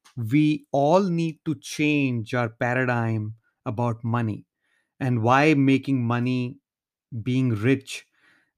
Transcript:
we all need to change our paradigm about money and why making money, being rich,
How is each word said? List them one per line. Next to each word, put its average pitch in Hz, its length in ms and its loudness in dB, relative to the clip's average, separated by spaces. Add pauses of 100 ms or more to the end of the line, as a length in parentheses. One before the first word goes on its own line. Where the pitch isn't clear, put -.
(160)
we 147 560 0
all 151 320 4
need 165 400 -2
to 156 120 -4
change 139 760 -2
our 123 140 0
paradigm 117 840 -2 (340)
about 117 360 -4
money 113 420 -2 (540)
and 123 240 0
why 139 320 4
making 135 500 2
money, 123 500 -2 (680)
being 127 260 0
rich, 120 560 -2 (520)